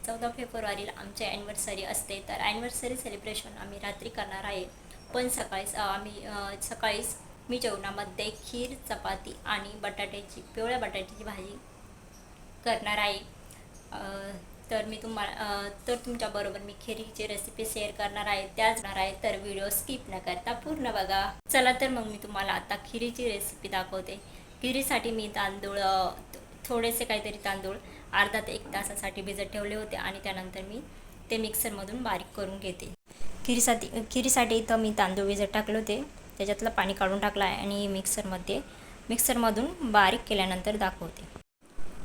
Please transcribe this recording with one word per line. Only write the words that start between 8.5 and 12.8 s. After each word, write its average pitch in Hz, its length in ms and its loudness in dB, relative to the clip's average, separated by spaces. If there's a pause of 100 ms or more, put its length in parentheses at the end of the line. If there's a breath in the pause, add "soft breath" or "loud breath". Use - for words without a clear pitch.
चपाती 196 560 -4
आणि 202 240 0
बटाट्याची, 202 760 -6 (120)
पिवळ्या 233 240 2
बटाट्याची 196 460 -4
भाजी 202 340 -8 (1040)
करणार 214 340 2